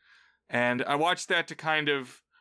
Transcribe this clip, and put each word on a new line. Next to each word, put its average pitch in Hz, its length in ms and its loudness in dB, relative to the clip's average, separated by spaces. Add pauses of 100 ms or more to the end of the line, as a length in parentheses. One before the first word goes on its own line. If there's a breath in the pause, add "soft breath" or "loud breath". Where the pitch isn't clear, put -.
(480 soft breath)
And 123 360 2
I 139 100 0
watched 165 340 0
that 170 200 2
to 165 60 -12
kind 156 340 0
of 131 340 -2 (180 soft breath)